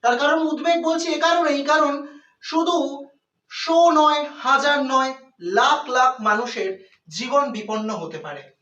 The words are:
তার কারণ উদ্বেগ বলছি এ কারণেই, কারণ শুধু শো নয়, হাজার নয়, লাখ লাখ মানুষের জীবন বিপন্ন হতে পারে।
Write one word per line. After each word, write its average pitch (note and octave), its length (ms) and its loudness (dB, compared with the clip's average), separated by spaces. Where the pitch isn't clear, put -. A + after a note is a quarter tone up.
তার A#3+ 160 4
কারণ D4+ 180 2
উদ্বেগ E4 280 0
বলছি E4 180 -2
এ - 100 -6
কারণেই, D#4+ 340 2
কারণ D4+ 220 2
শুধু E4 260 0
শো E4 160 2
নয়, D4 220 4
হাজার C#4 340 2
নয়, C4 200 2
লাখ C#4 220 2
লাখ B3+ 160 4
মানুষের G#3+ 420 -2
জীবন C4+ 280 0
বিপন্ন G#3+ 320 -6
হতে D#3 240 -12
পারে। C#3+ 160 -14